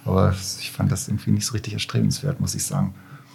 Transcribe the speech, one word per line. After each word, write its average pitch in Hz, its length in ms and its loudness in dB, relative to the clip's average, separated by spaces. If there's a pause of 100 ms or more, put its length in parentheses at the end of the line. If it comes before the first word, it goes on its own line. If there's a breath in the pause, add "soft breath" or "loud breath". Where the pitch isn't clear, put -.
Aber 95 260 6
ich - 400 -4
fand 98 200 0
das 92 160 -2
irgendwie 101 240 0
nicht 104 140 2
so - 80 -4
richtig 107 200 -4
erstrebenswert, 107 680 0
muss - 160 -2
ich 98 80 -4
sagen. 50 300 0 (420 loud breath)